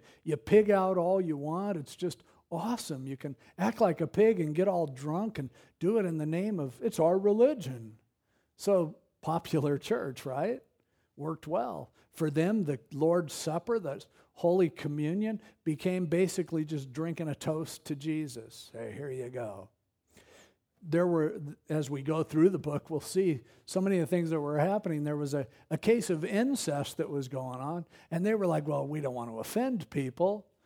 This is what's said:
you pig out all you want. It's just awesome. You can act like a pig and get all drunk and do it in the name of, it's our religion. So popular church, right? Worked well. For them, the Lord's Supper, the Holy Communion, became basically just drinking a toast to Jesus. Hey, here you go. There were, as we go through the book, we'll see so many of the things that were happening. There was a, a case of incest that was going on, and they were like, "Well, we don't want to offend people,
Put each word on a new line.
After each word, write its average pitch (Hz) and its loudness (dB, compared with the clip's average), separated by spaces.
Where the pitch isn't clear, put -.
you 160 -2
pig 214 6
out 190 4
all 185 2
you 160 0
want. 175 -2
It's 143 -10
just - -6
awesome. 160 -4
You 135 -8
can 143 -8
act 208 2
like 185 4
a 160 0
pig 208 4
and 151 0
get 185 4
all 175 2
drunk 151 -4
and 135 -6
do 208 2
it 190 2
in 165 -2
the 151 -2
name 185 -2
of, 135 -6
it's 226 -2
our 170 6
religion. 196 2
So 185 2
popular 147 0
church, 143 -4
right? 160 -2
Worked 151 -6
well. 151 -4
For 156 0
them, 175 2
the 143 -2
Lord's 160 2
Supper, 170 -2
the 143 -8
Holy 175 4
Communion, 170 -2
became 180 0
basically 165 0
just 143 -6
drinking 160 -4
a 143 -2
toast - -4
to 151 -4
Jesus. 139 -8
Hey, 113 -10
here 135 -8
you 127 -8
go. 104 -10
There 170 2
were, 160 0
as 151 -2
we 139 -6
go 156 -2
through 156 4
the 175 -2
book, 143 -4
we'll 151 -4
see 180 0
so - -2
many 190 2
of 165 2
the 170 0
things 170 0
that 160 0
were 147 -2
happening. 175 0
There 147 -2
was 143 -4
a, 139 0
a 156 -2
case 226 2
of 160 0
incest 202 0
that 160 -2
was 139 -4
going 127 -8
on, 160 -6
and 170 -2
they 220 2
were 202 2
like, 156 0
"Well, 143 0
we 151 -4
don't 131 -4
want 117 -6
to 113 -8
offend 240 -2
people, 170 -2